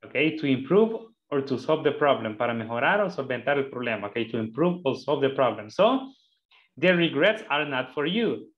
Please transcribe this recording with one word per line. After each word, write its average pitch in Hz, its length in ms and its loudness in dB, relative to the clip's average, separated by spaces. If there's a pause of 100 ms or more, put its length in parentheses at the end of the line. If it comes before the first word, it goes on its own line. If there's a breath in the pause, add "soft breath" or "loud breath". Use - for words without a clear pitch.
okay, 151 320 0
to 147 100 -4
improve 185 600 2 (240)
or 143 100 0
to 135 180 -2
solve 151 240 0
the 143 100 2
problem, 113 440 2
para 117 160 0
mejorar 117 480 0
o 202 80 0
solventar 131 480 -2
el 135 140 -2
problema, 113 380 -4
okay, 113 200 -4
to 117 80 -6
improve 156 480 -2
or 127 100 2
solve 143 280 -2
the 135 80 4
problem. 110 400 0
So, 254 420 2 (640 soft breath)
the 175 180 4
regrets 170 540 2
are 147 160 0
not 127 300 -6
for 147 100 -2
you 170 540 -2